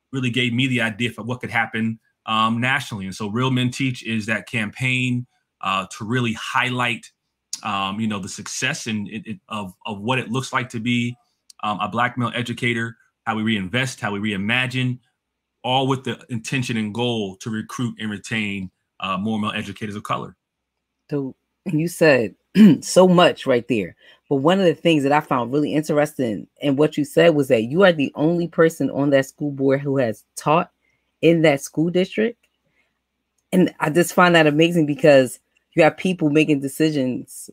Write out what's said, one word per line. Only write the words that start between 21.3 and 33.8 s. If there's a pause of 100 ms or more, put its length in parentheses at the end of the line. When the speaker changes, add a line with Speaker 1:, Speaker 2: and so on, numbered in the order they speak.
Speaker 2:
and
you
said (200)
<clears throat>
so
much
right
there, (340)
but
one
of
the
things
that
I
found
really
interesting (140)
in
what
you
said
was
that
you
are
the
only
person
on
that
school
board
who
has (120)
taught (500)
in
that
school
district. (1160)
And
I